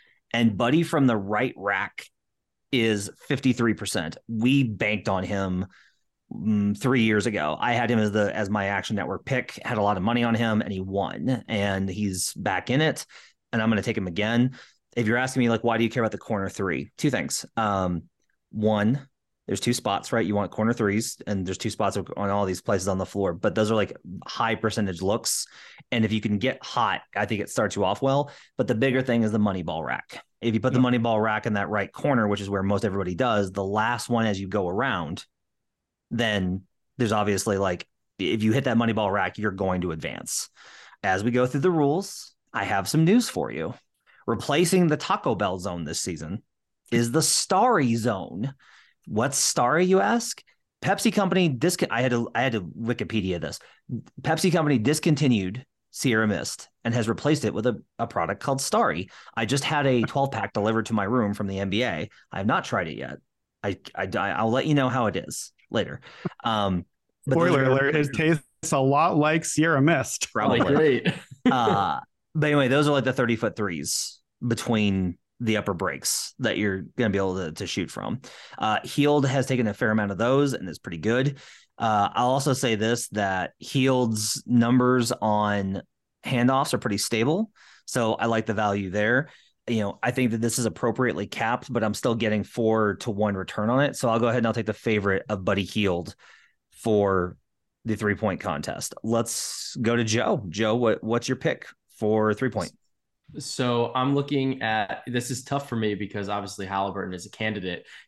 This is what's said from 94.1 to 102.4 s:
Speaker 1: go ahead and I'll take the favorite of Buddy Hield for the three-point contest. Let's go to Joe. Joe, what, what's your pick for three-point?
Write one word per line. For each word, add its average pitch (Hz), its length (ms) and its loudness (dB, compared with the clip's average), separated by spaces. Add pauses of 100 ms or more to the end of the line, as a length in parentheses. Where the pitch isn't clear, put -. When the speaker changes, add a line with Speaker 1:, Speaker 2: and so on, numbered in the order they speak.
Speaker 1:
go 117 80 2
ahead 117 100 2
and 117 100 2
I'll 113 60 0
take 110 140 -4
the 107 60 0
favorite 101 540 0
of 98 160 -4
Buddy 98 200 2
Hield 90 520 -2 (540)
for 98 640 2 (480)
the 110 120 -2
three-point 101 460 0
contest. - 520 -6 (100)
Let's - 800 -4
go 117 140 2
to 120 80 2
Joe. 113 460 0
Joe, 107 260 0
what, 117 280 2
what's 113 240 -2
your 131 100 0
pick - 300 -4 (300)
for 107 360 2
three-point? 107 380 -2 (680)